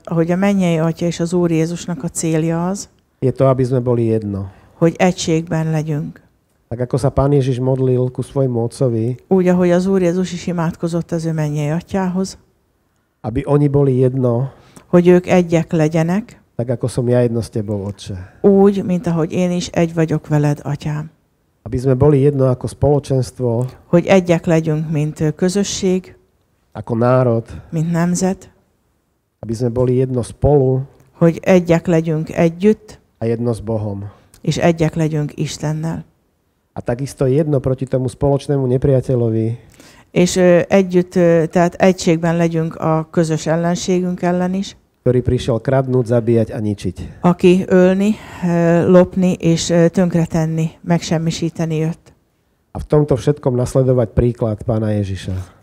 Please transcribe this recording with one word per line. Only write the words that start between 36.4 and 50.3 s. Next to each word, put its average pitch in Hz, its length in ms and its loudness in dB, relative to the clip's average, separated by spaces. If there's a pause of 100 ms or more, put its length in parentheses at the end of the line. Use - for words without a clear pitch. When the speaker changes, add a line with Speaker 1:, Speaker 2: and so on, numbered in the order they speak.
Speaker 2:
A - 80 -10
takisto 131 440 -4
jedno 143 340 2
proti 131 260 -2
tomu 127 220 -2
spoločnému 139 580 0
nepriateľovi, 123 920 0 (540)
Speaker 1:
És, 175 240 2
ö, 180 320 6
együtt, 180 480 2
ö, 170 340 4
tehát 175 240 2
egységben 170 640 2
legyünk 165 380 -2
a 160 360 -2
közös 160 340 0
ellenségünk 180 760 -2
ellen 180 320 0
is, 196 240 -6 (240)
Speaker 2:
ktorý 123 220 2
prišiel 123 400 -2
kradnúť, 131 420 0
zabíjať 113 460 2
a 127 80 -8
ničiť. 104 360 -4 (300)
Speaker 1:
aki 175 420 4
ölni, 190 460 4 (320)
ö, 170 460 2
lopni 180 480 4
és, 165 300 0
ö, 170 200 4
tönkretenni, 165 800 0 (140)